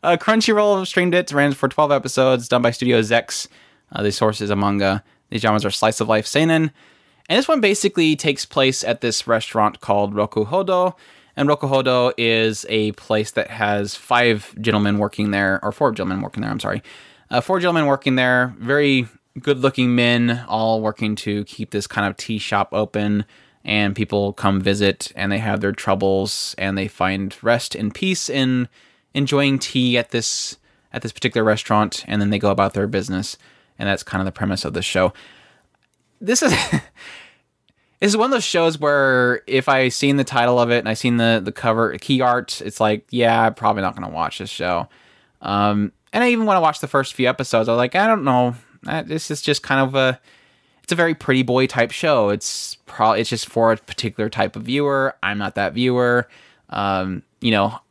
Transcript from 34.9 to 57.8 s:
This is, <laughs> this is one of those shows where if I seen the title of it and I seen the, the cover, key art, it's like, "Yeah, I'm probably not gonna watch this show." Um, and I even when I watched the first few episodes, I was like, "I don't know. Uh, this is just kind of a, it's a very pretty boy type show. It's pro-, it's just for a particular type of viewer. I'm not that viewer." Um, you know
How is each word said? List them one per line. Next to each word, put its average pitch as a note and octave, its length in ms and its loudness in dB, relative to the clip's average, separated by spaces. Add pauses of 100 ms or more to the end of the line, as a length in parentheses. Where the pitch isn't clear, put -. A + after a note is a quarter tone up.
This A#3 220 0
is, C4+ 100 2
<laughs> - 180 -2
this D3 100 0 (1200)
is G#3 160 2
one A3+ 100 2
of C4 60 0
those A#3+ 120 0
shows E3 360 0
where C3 640 2
if C3 220 0
I C3 220 4
seen C#3 260 0
the C3+ 80 2
title B2 340 2
of A#2+ 120 2
it A#2+ 80 2
and G#2+ 100 -4
I A2 60 -2
seen A#2+ 220 0
the, A2+ 260 2
the G#2+ 100 -6
cover, A2+ 460 0
key C3 220 0
art, B2 420 -2
it's - 180 -8
like, G#2+ 300 0
"Yeah, A2+ 360 2
I'm A2 80 0
probably G#2+ 280 0
not F#2 120 -4
gonna G2+ 180 -10
watch D#2 260 -6
this F#2+ 120 -10
show." F2 380 -4 (520)
Um, G#2 520 0 (200)
and A3+ 120 2
I B3 60 4
even A3+ 160 0
when G3+ 100 4
I F3 40 4
watched D#3 200 0
the C#3+ 80 -8
first C3+ 260 0
few B2+ 140 2
episodes, A#2+ 400 0
I A#2 40 2
was A#2 60 2
like, B2 160 0
"I G3 120 2
don't G#3+ 180 2
know. B2 300 2 (320)
Uh, D#3 160 -4
this D#3 280 -8
is D3 120 -6
just C#3+ 220 -2
kind C3+ 160 2
of C3+ 160 0
a, C3 240 2 (640)
it's - 80 -4
a E3+ 40 0
very E3 180 2
pretty C3 280 2
boy B2+ 240 2
type A#2+ 240 0
show. B2+ 380 2
It's - 480 -6 (100)
pro-, A2+ 260 2
it's A2 180 0
just - 180 -6
for A2+ 240 2
a A2 40 2
particular - 540 -6
type - 240 -2
of A2 80 -12
viewer. C3+ 600 -2
I'm G2+ 140 -2
not G2 180 -6
that G2 180 -2
viewer." B2 540 0 (420)
Um, F#2+ 540 -4 (160)
you A#2+ 100 0
know G#2+ 300 0 (100)